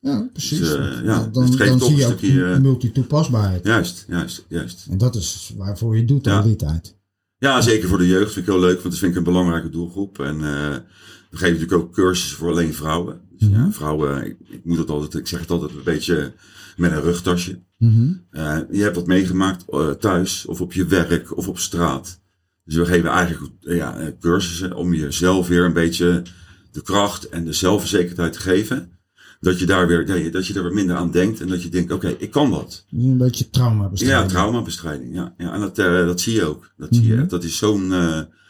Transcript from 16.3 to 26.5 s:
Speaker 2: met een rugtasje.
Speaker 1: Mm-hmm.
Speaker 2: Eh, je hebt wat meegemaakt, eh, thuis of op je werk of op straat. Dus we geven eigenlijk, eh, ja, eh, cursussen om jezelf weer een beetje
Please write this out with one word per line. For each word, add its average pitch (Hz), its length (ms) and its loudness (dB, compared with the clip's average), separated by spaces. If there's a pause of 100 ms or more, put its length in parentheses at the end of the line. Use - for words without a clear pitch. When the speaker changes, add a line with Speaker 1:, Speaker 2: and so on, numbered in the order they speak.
Speaker 2:
met 85 160 2
een 76 100 -2
rugtasje. 87 600 -2 (160)
Speaker 1:
Mm-hmm. 113 340 4 (180)
Speaker 2:
Eh, 78 280 -4 (120)
je 101 120 0
hebt 104 140 0
wat 85 100 -4
meegemaakt, 92 640 0
eh, 73 220 -2
thuis 90 560 -2
of - 140 -8
op 87 120 -6
je 90 140 -2
werk 85 500 0
of - 120 -6
op 95 100 -8
straat. 78 640 -4 (440)
Dus 78 100 -8
we 85 120 4
geven 85 240 2
eigenlijk, 78 500 0
eh, 87 160 -4
ja, 69 200 -4
eh, 73 100 -8 (140)
cursussen 87 560 -2
om 87 180 0
jezelf 87 540 0
weer 87 160 4
een 87 80 2
beetje 87 500 2 (500)